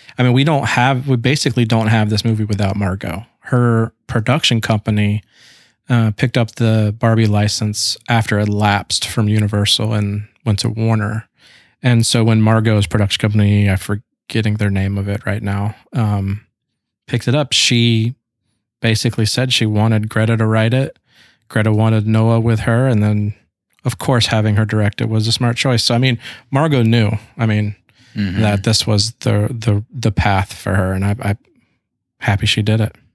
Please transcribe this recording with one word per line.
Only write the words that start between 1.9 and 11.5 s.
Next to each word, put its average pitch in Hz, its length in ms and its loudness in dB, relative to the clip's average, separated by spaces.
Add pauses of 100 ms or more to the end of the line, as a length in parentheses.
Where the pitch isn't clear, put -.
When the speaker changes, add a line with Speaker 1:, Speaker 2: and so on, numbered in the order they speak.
Speaker 1:
this 107 140 -2
movie 110 200 0
without 101 320 -2
Margot. 98 480 -4 (160)
Her 117 520 0 (140)
production 123 540 0
company, 104 640 0 (640)
uh, 113 280 2
picked 120 220 -2
up 113 140 -2
the 110 460 2
Barbie 113 280 2
license 104 680 -2 (120)
after 117 300 0
it 104 100 0
lapsed 104 580 -2
from 110 220 -2
Universal 107 640 0
and 104 340 -4 (160)
went 104 160 0
to 113 80 -2
Warner. 110 600 -2 (540)